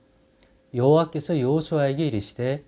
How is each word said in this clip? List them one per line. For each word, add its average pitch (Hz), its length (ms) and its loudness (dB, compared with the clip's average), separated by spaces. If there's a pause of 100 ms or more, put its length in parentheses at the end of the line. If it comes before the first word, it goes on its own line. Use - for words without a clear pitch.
(720)
여호와께서 151 640 2
여호수아에게 147 680 0
이르시되 123 600 -4